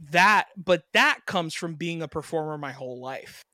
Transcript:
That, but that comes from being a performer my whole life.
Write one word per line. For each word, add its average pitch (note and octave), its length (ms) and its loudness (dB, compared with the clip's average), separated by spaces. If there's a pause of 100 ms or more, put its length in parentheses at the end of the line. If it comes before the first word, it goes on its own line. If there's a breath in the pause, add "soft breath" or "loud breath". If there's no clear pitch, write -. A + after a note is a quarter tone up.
(100)
That, F#3 460 6
but F3 360 2
that C4 340 4
comes E3 280 -4
from E3 200 -6
being E3 280 -6
a D3 60 -6
performer D#3 500 -6
my C#3 140 -10
whole B2+ 280 -12
life. - 420 -12 (120)